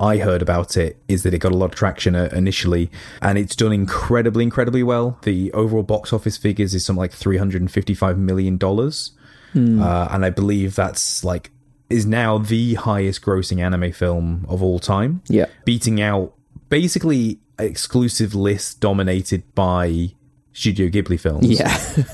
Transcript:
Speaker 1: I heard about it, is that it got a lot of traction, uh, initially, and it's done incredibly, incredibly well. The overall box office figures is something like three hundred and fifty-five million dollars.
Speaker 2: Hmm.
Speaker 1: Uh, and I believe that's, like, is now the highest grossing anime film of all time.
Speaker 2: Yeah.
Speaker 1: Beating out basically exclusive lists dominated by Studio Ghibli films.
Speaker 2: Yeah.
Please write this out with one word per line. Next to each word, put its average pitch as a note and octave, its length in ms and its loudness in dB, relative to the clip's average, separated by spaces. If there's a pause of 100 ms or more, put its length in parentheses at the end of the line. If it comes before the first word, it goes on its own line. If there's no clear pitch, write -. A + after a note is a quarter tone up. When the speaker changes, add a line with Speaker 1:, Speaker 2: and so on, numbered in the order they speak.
Speaker 1:
I G#2 180 2
heard F#2 240 0
about F2 340 0
it, E2 200 0 (120)
is F#2+ 140 0
that F#2 120 0
it E2+ 40 0
got F#2 140 0
a F#2 40 2
lot F#2 100 2
of F2+ 80 -6
traction, F#2+ 400 0
uh, F2+ 180 0
initially, F2+ 580 0 (320)
and G2 160 2
it's G2+ 180 -4
done A2 160 2
incredibly, A2+ 720 0
incredibly A#2+ 380 0
well. A#2+ 400 0
The F#2+ 300 0
overall A2 320 0
box G#2+ 280 -4
office A2 240 0
figures G2+ 380 0
is F2+ 100 -2
something F#2+ 160 0
like F2+ 120 -2
three - 260 0
hundred F#2+ 240 0
and F#2 80 0
fifty-five F#2+ 480 0
million F#2+ 400 0
dollars. G#2+ 540 -2 (400)
Speaker 2:
Hmm. A#2 300 4
Speaker 1:
Uh, F2 280 0
and F#2+ 140 0
I F#2 60 2
believe G2 440 0
that's, - 500 -4
like, F2+ 260 -4 (380)
is A#2 160 2
now A2 340 2
the A2+ 360 0
highest G2+ 480 0
grossing F#2+ 380 0
anime F2+ 320 0
film F2 560 -2
of F#2 140 -4
all F2+ 160 2
time. A2+ 500 -2
Speaker 2:
Yeah. G#2 180 4 (180)
Speaker 1:
Beating A2+ 380 0
out G2+ 320 -2 (340)
basically D3 720 0 (180)
exclusive A2 760 0
lists G2 400 0
dominated F#2+ 680 0 (120)
by F2+ 560 0 (420)
Studio G2 360 0
Ghibli F#2 300 0
films. D#2+ 300 2
Speaker 2:
Yeah. A#2+ 280 2 (380)